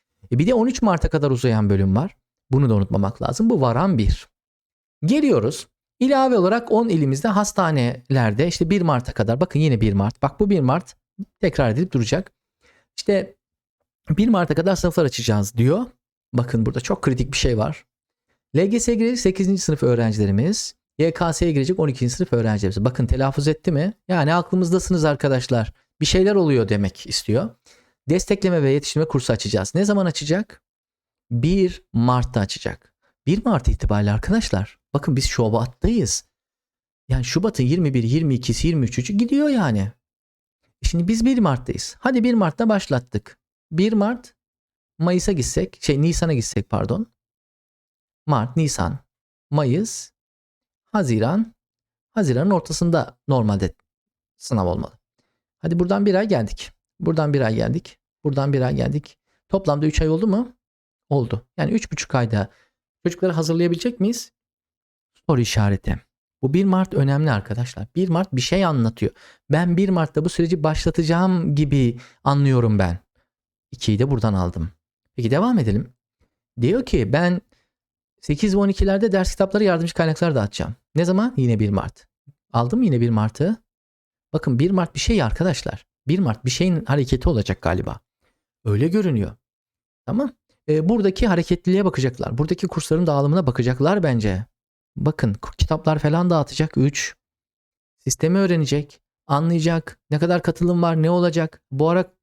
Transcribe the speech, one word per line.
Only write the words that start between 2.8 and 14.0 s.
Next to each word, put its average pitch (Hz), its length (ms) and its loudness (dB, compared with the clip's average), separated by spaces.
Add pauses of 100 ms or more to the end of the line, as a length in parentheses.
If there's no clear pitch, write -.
lazım. - 280 0
Bu 208 120 2
varan 131 360 2
bir. - 300 0 (800)
Geliyoruz. 180 640 2 (320)
İlave 262 380 2
olarak 208 340 0
on 226 180 2
ilimizde 143 380 0
hastanelerde 139 1200 0
işte 165 220 -2
bir 196 120 2
Mart'a 143 300 0
kadar, 113 300 -2
bakın 175 180 0
yine 139 220 2
bir 107 120 2
Mart, 98 280 0
bak - 180 -4
bu 208 100 2
bir 196 100 4
Mart 139 360 -2 (440)
tekrar 147 300 0
edilip 139 240 -2
duracak. 139 380 -2 (680)
İşte - 380 -2 (720)